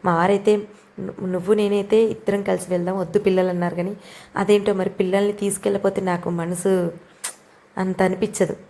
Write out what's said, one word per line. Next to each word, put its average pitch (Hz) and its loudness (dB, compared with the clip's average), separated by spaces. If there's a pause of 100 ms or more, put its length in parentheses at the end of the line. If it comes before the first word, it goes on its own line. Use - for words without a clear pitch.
మా 180 2
వారైతే 202 4 (540)
"ను-, - -10 (180)
నువ్వు 180 -2
నేనైతే 202 2 (160)
ఇద్దరం 202 -2
కలిసి 185 -2
వెళ్దాం, 180 -2
వద్దు 170 0
పిల్లలు" 185 2
అన్నారు. 175 -2
కానీ 190 -4 (480)
అదేంటో 202 4
మరి 185 -2
పిల్లల్ని 202 2
తీసుకెళ్ళకపోతే 196 0 (100)
నాకు 175 -2 (120)
మనసు 180 -2 (1040)
అంత 185 -2
అనిపించదు. 190 -2 (140)